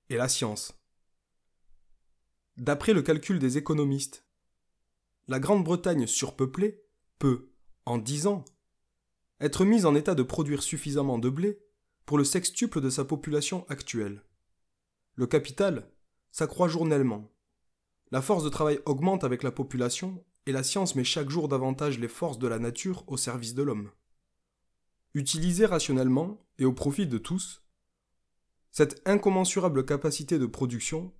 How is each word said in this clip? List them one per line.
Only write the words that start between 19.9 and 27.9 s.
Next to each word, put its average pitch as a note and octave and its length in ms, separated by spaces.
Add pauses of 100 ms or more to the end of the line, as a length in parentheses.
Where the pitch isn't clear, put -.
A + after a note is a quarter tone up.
et C#3 60
la C3+ 120
science F#3+ 320
met B2+ 100
chaque C#3+ 240
jour D#3 180
davantage C3+ 520
les A#2 100
forces D3 280
de B2 100
la A2+ 120
nature A#2+ 480
au C3+ 80
service A#2+ 400
de C3+ 80
l'homme. G#2 280 (1200)
Utilisée E3+ 520
rationnellement D3+ 800 (120)
et C3+ 80
au C3 80
profit C#3+ 340
de A#2+ 100
tous, - 460 (1080)